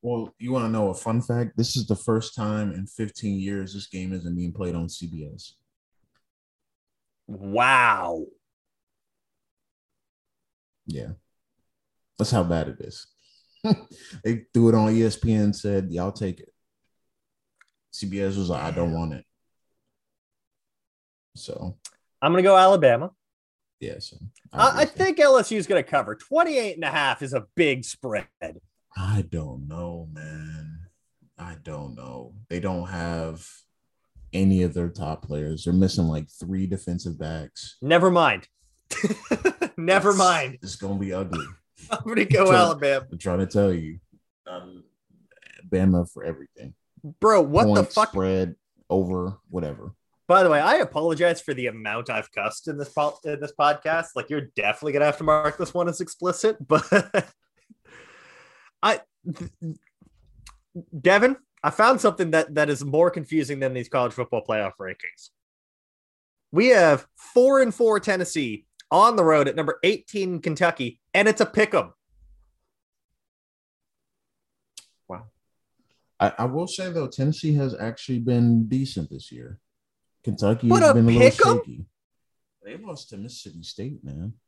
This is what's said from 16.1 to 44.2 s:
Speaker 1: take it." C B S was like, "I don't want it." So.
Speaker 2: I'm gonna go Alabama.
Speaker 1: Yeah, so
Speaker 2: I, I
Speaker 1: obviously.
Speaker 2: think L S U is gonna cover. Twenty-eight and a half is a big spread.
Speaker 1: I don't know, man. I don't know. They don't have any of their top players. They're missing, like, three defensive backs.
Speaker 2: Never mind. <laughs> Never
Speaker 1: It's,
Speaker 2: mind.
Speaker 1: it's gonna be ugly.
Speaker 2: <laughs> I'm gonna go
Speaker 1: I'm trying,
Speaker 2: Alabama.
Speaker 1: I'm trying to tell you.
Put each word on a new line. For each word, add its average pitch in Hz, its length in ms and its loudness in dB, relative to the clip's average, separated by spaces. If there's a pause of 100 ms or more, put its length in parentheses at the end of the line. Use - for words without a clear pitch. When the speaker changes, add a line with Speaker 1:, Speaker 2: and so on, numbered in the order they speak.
Speaker 1:
take 92 260 -6
it." - 140 -20 (1400)
C - 160 -10
B 98 140 -6
S 98 160 -2
was 95 120 -2
like, 76 140 -4
"I 80 80 -6
don't 85 220 -2
want 82 220 -6
it." 64 100 -16 (2000)
So. - 420 -14 (460)
Speaker 2:
I'm 160 100 -4
gonna 185 100 0
go 190 140 6
Alabama. 175 540 6 (680)
Speaker 1:
Yeah, - 180 -12
so - 180 -20 (360)
Speaker 2:
I, - 60 -10
I 233 120 6
Speaker 1:
obviously. - 340 0
Speaker 2:
think 359 160 0
L 277 160 8
S 226 140 2
U 220 80 -2
is 180 80 -4
gonna 190 160 2
cover. 110 320 -2
Twenty-eight 269 600 -2
and 160 80 -8
a 147 60 -2
half 143 320 -2
is 135 120 -10
a 117 120 -4 (100)
big 139 280 0
spread. 107 420 -8 (720)
Speaker 1:
I 92 320 -2
don't 71 400 -10
know, 85 440 -12
man. 78 680 -16 (580)
I 85 240 -16
don't 73 340 -14
know. 64 380 -18 (140)
They 87 120 -6
don't 90 280 -4
have 82 580 -8 (840)
any 95 300 4
of 87 120 0
their 85 140 -4
top 78 380 -10
players. 76 380 -8
They're 87 100 -2
missing, 92 340 2
like, 76 220 -6
three 95 360 -6
defensive 90 520 -8
backs. 78 640 -12
Speaker 2:
Never 170 280 4
mind. 147 380 2 (420)
<laughs> - 840 -4
Never 180 340 2
Speaker 1:
It's, 196 80 2
Speaker 2:
mind. 156 440 2
Speaker 1:
it's - 140 -12
gonna 98 220 -6
be 95 140 -4
ugly. 87 320 -6 (240)
Speaker 2:
<laughs> - 220 -16
I'm 220 160 -6
gonna 220 180 0
go 202 160 2
Speaker 1:
I'm 190 60 6
trying, 185 120 8
Speaker 2:
Alabama. 143 540 2
Speaker 1:
I'm 170 60 -14
trying 92 220 -2
to 95 60 0
tell 101 260 2
you. 82 260 -6 (480)